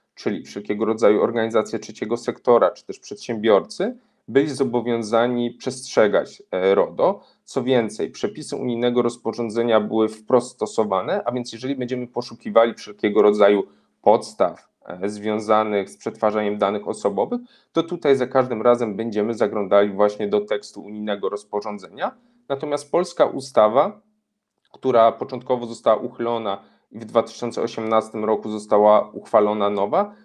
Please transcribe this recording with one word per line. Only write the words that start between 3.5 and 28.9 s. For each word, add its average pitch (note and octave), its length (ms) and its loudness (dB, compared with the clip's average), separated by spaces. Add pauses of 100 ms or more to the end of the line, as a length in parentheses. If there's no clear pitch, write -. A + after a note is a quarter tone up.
byli C#3 200 2
zobowiązani A#2+ 1040 0
przestrzegać, - 1000 0
e, F#2 240 2
rodo. G2 460 0 (240)
Co - 180 -6
więcej, A2+ 480 0
przepisy - 460 -8
unijnego A#2+ 460 0
rozporządzenia A#2 800 0
były A2 280 0
wprost A#2+ 420 0
stosowane, G#2+ 720 -2
a B2 80 -4
więc B2 200 -6
jeżeli C3 240 -6
będziemy B2 300 -6
poszukiwali A#2 680 0
wszelkiego G#2 480 0
rodzaju G#2 400 4 (400)
podstaw, - 640 0 (180)
e, F#2 220 -6
związanych G#2+ 800 0
z - 60 -20
przetwarzaniem G#2+ 640 -2
danych G2+ 300 -2
osobowych, G#2+ 520 -2 (320)
to E3 100 0
tutaj E3 340 0
za B2 100 -2
każdym B2 360 -2
razem A#2+ 340 2
będziemy A2 380 -4
zaglądali G#2 560 2
właśnie G#2 380 0
do G2+ 120 0
tekstu G#2 400 -8
unijnego G#2 480 -6
rozporządzenia. G#2 840 -8 (360)
Natomiast C#3+ 440 -6
polska E3+ 320 2
ustawa, C3 760 2 (720)
która A#2 400 4
początkowo B2 540 -6
została A2+ 300 0
uchylona A2+ 640 -6 (300)
i G#2+ 60 -14
w A2+ 60 -14
dwa A2 180 0
tysiące - 400 -6
osiemnastym A2 640 -2
roku G#2+ 260 -2
została G#2 600 4